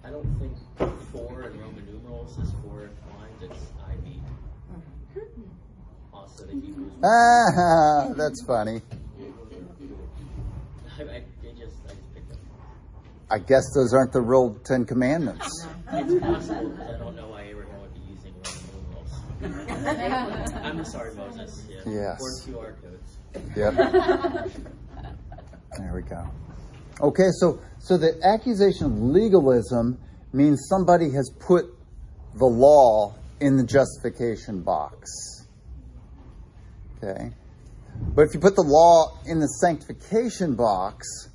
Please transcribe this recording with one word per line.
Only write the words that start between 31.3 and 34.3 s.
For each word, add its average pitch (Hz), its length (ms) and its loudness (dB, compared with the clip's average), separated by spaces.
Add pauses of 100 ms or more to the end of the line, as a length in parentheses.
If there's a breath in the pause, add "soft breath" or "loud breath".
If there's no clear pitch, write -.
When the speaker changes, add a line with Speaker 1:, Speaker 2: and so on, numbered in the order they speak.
Speaker 2:
put - 280 2 (680)
the 131 120 4
law 120 680 8 (260)
in 135 180 4
the 127 60 4
justification 113 960 -2